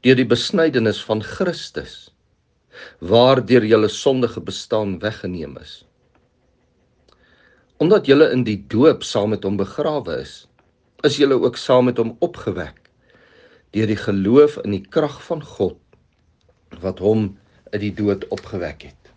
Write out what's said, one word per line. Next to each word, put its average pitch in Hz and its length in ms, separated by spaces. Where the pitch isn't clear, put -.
deur 127 160
die 123 80
besnydenis 120 760
van 110 200
Christus, - 840
waardeur 120 640
julle 107 260
sondige 127 520
bestaan 101 600
weggeneem 90 580
is. - 200
Omdat 170 280
julle 147 240
in 127 100
die 104 160
doop 127 340
saam 107 300
met - 100
hom 98 140
begrawe 98 640
is, - 260
is 135 160
julle 135 160
ook 113 240
saam 127 300
met 120 100
hom 113 140
opgewek 90 640
deur 107 140
die 104 100
geloof 113 640
in 101 100
die 95 120
krag 151 320
van 151 160
God - 340
wat 92 220
hom 107 260
uit 104 100
die 101 100
dood 101 300
opgewek 85 540
het. - 300